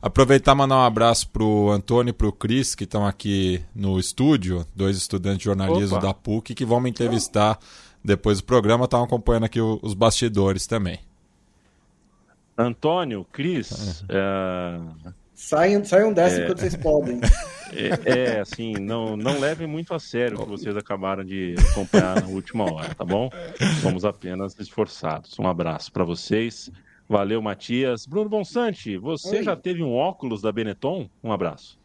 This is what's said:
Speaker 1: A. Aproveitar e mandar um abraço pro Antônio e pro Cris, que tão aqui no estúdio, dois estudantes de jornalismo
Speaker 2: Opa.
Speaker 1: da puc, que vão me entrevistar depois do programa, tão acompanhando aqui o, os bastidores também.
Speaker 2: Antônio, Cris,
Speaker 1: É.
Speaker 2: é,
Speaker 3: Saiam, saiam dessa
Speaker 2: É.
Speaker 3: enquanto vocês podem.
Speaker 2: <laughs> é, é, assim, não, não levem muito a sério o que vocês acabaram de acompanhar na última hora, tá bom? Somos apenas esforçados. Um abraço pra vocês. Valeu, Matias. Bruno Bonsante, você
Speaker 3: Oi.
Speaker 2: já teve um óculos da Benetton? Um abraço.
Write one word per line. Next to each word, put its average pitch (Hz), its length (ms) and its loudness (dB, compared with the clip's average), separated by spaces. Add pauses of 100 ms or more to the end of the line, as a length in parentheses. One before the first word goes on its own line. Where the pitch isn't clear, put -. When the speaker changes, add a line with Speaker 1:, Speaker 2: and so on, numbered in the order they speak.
Speaker 1:
A. - 60 -4
Aproveitar 135 460 6
e - 20 8
mandar 135 220 4
um 127 80 6
abraço 113 440 4
pro 107 400 4
Antônio 117 420 2
e - 20 -4
pro 107 180 0
Cris, 123 440 0
que 104 100 -6
tão 104 200 -2
aqui 98 560 0 (140)
no 98 240 0
estúdio, 92 760 0
dois 98 220 0
estudantes 95 440 -2
de - 40 -12
jornalismo 98 540 0
Speaker 2:
Opa. 101 100 0
Speaker 1:
da 98 60 0
puc, 110 420 -4
que - 80 -4
vão 120 160 2
me 127 100 0
entrevistar 110 720 0 (460)
depois 101 360 2
do - 20 -10
programa, 120 420 4
tão 123 160 2
acompanhando 117 440 2
aqui 113 160 -2
o, 110 200 0
os 107 120 -4
bastidores 101 760 2
também. 101 320 -4 (1600)
Speaker 2:
Antônio, 123 760 0
Cris, 104 800 -4
Speaker 1:
É. - 60 -2 (920)
Speaker 2:
é, 90 60 -16 (200)
Speaker 3:
Saiam, 196 500 2
saiam 202 300 4
dessa 175 260 4
Speaker 2:
É. 175 40 0
Speaker 3:
enquanto 175 160 -2
vocês 180 160 -2
podem. 139 460 0
Speaker 2:
<laughs> - 520 4
é, 123 640 0
é, 107 40 -2
assim, 113 340 -6
não, 107 440 -4
não 131 220 -2
levem 156 280 -2
muito 156 260 -8
a 110 60 -6
sério 117 400 -4
o 113 40 -6
que 113 60 -10
vocês 104 280 -6
acabaram 98 460 -4
de 92 320 -6 (160)
acompanhar 98 500 2
na - 60 -6
última 95 440 -4
hora, 78 220 -8
tá - 100 -10
bom? 101 260 -2 (520)
Somos 92 240 -2
apenas 95 540 -6
esforçados. - 800 -6
Um 92 80 0
abraço 82 440 -4
pra 92 120 0
vocês. 104 680 -4 (380)
Valeu, 104 320 0
Matias. 117 640 -4
Bruno 208 240 -4
Bonsante, 208 680 -4
você 160 400 -6
Speaker 3:
Oi. 220 60 -4
Speaker 2:
já 202 120 -2
teve 175 280 -6
um 127 120 -2
óculos 131 460 -4
da 107 100 -2
Benetton? 117 580 -4 (140)
Um 113 80 -4
abraço. 90 520 -6